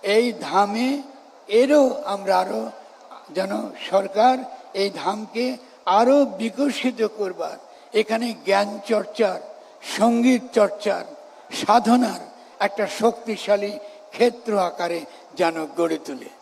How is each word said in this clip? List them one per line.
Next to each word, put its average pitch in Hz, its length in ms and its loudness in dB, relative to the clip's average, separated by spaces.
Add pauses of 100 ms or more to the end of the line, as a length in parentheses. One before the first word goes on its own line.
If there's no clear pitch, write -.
এই 220 380 2
ধামে 214 600 0 (460)
এরও 262 580 4
আমরা 190 340 0
আরও 220 320 -4 (580)
যেন 196 420 -6 (180)
সরকার 208 480 4 (360)
এই 196 160 -2
ধামকে 214 680 -6 (280)
আরও 247 400 6
বিকশিত 226 800 -4 (100)
করবার, 180 400 -6 (360)
এখানে 226 400 -2 (120)
জ্ঞান 202 420 0
চর্চার, 202 520 0 (580)
সঙ্গীত 233 440 4 (120)
চর্চার, 202 500 0 (480)
সাধনার 226 680 2 (400)
একটা 202 280 -2
শক্তিশালী 208 840 -2 (400)
ক্ষেত্র 233 480 0
আকারে 170 460 -4 (320)
যেন 165 300 -2 (100)
গড়ে 165 280 0
তোলে। 131 240 -12 (120)